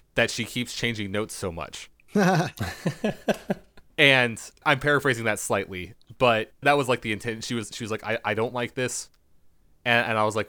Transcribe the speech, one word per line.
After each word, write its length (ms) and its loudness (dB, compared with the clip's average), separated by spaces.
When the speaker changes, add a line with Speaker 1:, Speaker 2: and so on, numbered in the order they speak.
Speaker 1:
that 140 4
she 140 -4
keeps 300 -6
changing 380 -4
notes 220 -4
so 180 -6
much." 440 -12
Speaker 2:
<laughs> 40 -20
Speaker 1:
And 420 4
I'm 160 2
paraphrasing 440 2
that 140 0
slightly, 540 -4
but 360 2
that 160 6
was, 100 0
like, 140 0
the 100 -4
intent. 320 -6
She 100 -6
was, 160 -6
she 140 -10
was 60 -8
like, 120 -6
"I, 220 -2
I 80 0
don't 220 0
like 200 -4
this." 360 -4
And, 240 4
and 100 0
I 60 4
was 120 0
like, 120 -2